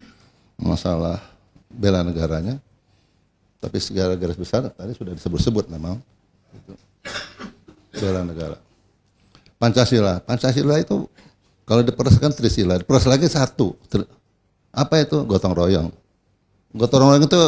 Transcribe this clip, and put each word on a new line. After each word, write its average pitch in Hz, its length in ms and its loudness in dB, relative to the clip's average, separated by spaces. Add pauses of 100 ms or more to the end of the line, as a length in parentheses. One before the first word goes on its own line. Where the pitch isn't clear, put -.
(580)
masalah 85 640 -4 (480)
bela 95 320 0
negaranya. 82 560 -4 (1040)
Tapi - 160 -8
segala 92 400 -4
garis 85 180 -6
besar 110 380 -6
tadi 98 240 -14
sudah 90 160 -12
disebut-sebut 92 560 -2
memang. 85 320 -10 (1900)
Bela 95 320 -4
negara. 80 320 -10 (1040)
Pancasila. 110 640 2
Pancasila 139 560 0
itu 196 240 -4 (640)
kalau 117 160 4
diperas 123 320 2
kan 147 160 2
Trisila, 101 480 0
diperas 127 240 2
lagi 135 240 4
satu. 131 480 -2 (160)
Tri-, 98 160 -2 (640)
apa 151 320 0
itu? 151 240 -2
Gotong 95 240 0
royong. 87 400 0 (800)
Gotong 123 320 2
royong 143 240 6
itu 175 200 4